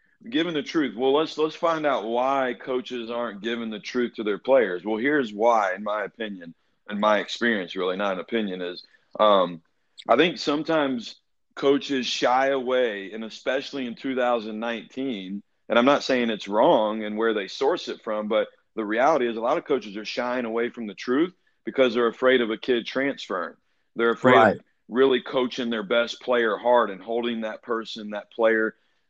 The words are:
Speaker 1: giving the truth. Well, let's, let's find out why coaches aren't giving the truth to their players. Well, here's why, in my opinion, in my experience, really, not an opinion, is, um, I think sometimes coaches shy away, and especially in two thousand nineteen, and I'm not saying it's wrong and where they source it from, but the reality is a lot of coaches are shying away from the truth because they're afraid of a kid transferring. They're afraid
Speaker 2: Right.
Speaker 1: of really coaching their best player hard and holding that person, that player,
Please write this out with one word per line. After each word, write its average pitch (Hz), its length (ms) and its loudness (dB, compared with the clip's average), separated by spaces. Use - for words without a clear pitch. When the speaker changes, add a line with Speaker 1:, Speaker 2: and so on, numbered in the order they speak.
Speaker 1:
giving 165 260 -2
the 143 100 -2
truth. 135 320 -2
Well, 131 180 2
let's, 151 240 0
let's 156 160 0
find 160 320 -2
out 123 180 0
why 123 500 0
coaches 123 580 -6
aren't 120 280 -6
giving 117 300 -4
the 107 80 -8
truth 120 360 -2
to 117 100 -6
their 101 140 -2
players. 98 460 2
Well, 110 120 -2
here's 127 360 -2
why, 104 420 2
in 101 100 -10
my 104 180 -4
opinion, 95 520 -10
in 104 100 -6
my 107 180 4
experience, 98 580 -2
really, 92 200 -2
not 98 180 -2
an 90 60 -8
opinion, 98 420 -4
is, 90 220 -10
um, 92 440 4
I 113 80 6
think 156 220 2
sometimes 147 800 -2
coaches 139 520 2
shy 131 420 2
away, 123 640 0
and 110 120 -10
especially 131 600 -6
in 117 80 -8
two 135 220 -6
thousand 117 440 0
nineteen, 110 800 -6
and 110 100 4
I'm 120 80 6
not 139 180 4
saying 120 260 0
it's 101 180 -6
wrong 110 560 2
and 107 120 -6
where 113 180 0
they 98 140 -4
source 143 400 -2
it 92 140 -8
from, 107 260 -6
but 107 200 0
the 107 80 -4
reality 123 440 2
is 113 80 -4
a 113 40 -6
lot 127 160 0
of 170 80 -6
coaches 107 320 -4
are 107 80 -10
shying 123 400 -4
away 117 240 -2
from 117 180 -10
the 98 80 -10
truth 147 380 0
because 123 300 2
they're 120 140 2
afraid 127 320 4
of 113 100 0
a 110 80 -4
kid 117 280 0
transferring. 104 680 -6
They're 117 140 2
afraid 127 240 6
Speaker 2:
Right. 110 220 8
Speaker 1:
of - 40 -14
really 127 340 4
coaching 127 480 -4
their 110 140 -4
best 117 360 -2
player 117 360 0
hard 117 340 4
and 95 100 -10
holding 117 420 -4
that 110 200 -10
person, 110 480 -6
that 104 220 -10
player, 110 420 2